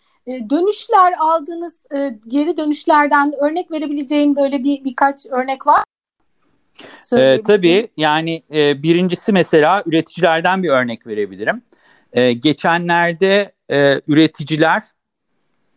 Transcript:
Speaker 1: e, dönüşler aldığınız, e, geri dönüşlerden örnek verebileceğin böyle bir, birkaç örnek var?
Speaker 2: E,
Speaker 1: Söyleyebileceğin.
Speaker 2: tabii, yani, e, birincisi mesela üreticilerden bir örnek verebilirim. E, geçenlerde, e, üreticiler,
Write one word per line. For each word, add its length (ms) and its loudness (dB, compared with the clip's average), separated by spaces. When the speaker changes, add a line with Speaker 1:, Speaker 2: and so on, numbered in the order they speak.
Speaker 1:
e, 220 -8
dönüşler 680 2
aldığınız, 540 -4
e, 320 -6
geri 300 -2
dönüşlerden 840 0
örnek 300 -2
verebileceğin 640 0
böyle 280 -2
bir, 200 -2
birkaç 420 -2
örnek 420 -6
var? 160 4
Speaker 2:
E, 40 -20
Speaker 1:
Söyleyebileceğin. 420 2
Speaker 2:
tabii, 540 2
yani, 460 -2
e, 300 0
birincisi 480 0
mesela 540 2
üreticilerden 760 -2
bir 60 -2
örnek 380 -2
verebilirim. 540 -6
E, 200 2
geçenlerde, 1160 0
e, 360 2
üreticiler, 760 0